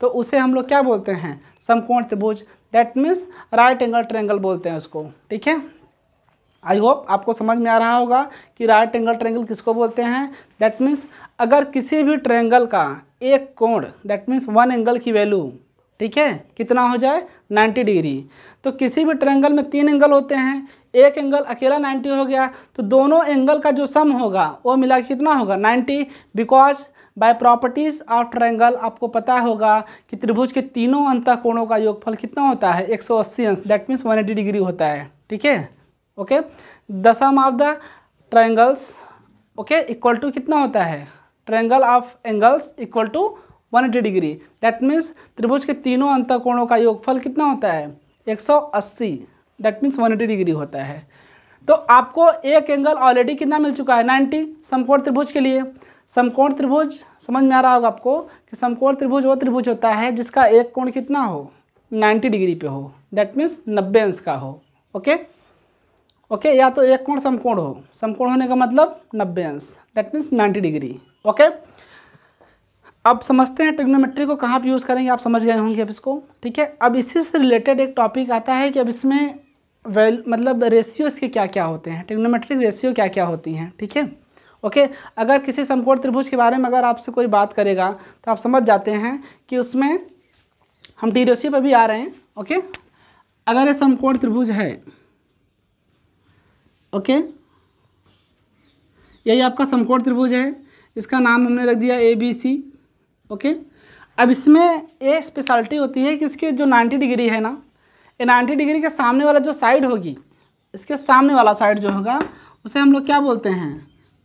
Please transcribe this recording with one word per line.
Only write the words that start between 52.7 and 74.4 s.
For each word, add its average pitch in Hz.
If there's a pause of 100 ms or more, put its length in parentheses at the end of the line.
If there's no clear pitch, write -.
already 254
कितना 302
मिल 294
चुका 262
है? 233
नाइंटी, 277 (180)
समकोण 262
त्रिभुज 285
के 294
लिए। 262 (480)
समकोण 254
त्रिभुज 285 (280)
समझ 262
में 262
आ 254
रहा 254
होगा 240
आपको 254
कि -
समकोण 254
त्रिभुज 269
वो 269
त्रिभुज 254
होता 233
है 233
जिसका 240
एक 233
कोण 254
कितना 269
हो? 170 (400)
नाइंटी 220
डिग्री 185
पे 160
हो, 139 (240)
that 208
means 320 (120)
नब्बे 202
अंश 190
का 156
हो। 135 (340)
ओके, 277 (1160)
ओके, 220
या 262
तो 269
एक 262
कोण 277
समकोण 247
हो, 170 (100)
समकोण 226
होने 254
का 254
मतलब 254 (140)
नब्बे 185
अंश, 147 (240)
that 214
means 302
नाइंटी 208
डिग्री। 151 (300)
ओके, 208 (1600)
अब 240
समझते 254
हैं 311
ट्रिग्नोमेट्री 269
को 285
कहाँ 254